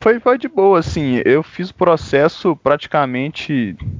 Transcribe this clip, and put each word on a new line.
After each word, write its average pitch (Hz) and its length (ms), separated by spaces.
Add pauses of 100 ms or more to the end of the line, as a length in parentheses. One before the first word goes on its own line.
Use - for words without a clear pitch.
foi, 226 200
foi 247 180
de - 80
boa, 196 320
assim, 139 460
eu 143 180
fiz - 280
o - 40
processo 165 800
praticamente 139 1200 (240)